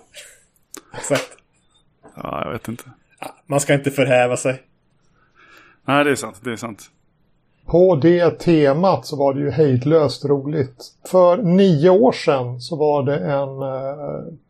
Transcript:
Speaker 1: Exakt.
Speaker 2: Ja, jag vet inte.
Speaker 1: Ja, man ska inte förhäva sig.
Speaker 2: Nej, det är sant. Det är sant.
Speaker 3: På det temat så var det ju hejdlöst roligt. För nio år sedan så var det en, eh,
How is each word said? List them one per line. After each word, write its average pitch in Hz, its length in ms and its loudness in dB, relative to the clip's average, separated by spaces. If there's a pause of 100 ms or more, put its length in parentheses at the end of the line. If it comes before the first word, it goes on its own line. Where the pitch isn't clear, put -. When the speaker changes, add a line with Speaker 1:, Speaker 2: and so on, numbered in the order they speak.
(960)
Speaker 1:
Exakt. - 340 -6 (880)
Speaker 2:
Ja, - 280 -10
jag - 80 -8
vet - 160 -12
inte. 113 160 -14 (360)
Speaker 1:
Ja, - 140 -16 (120)
man 143 140 -2
ska - 140 0
inte 139 160 -2
förhäva 123 460 0
sig. 131 260 -6 (1200)
Speaker 2:
Nej, 143 200 2
det 147 60 2
är 135 40 0
sant. 110 300 -10
Det 123 80 -8
är 110 40 -8
sant. 113 340 -16 (760)
Speaker 3:
På 180 300 4
det 170 340 4
temat 156 760 2
så 151 100 -10
var 135 180 0
det 139 60 -4
ju 143 100 -4
hejdlöst 143 760 2
roligt. 139 600 -4 (240)
För 180 280 4
nio 180 540 4
år 220 220 4
sedan 127 480 -2
så - 160 -10
var 147 260 0
det 139 160 -2
en, 139 440 -6
eh, 139 600 -8 (260)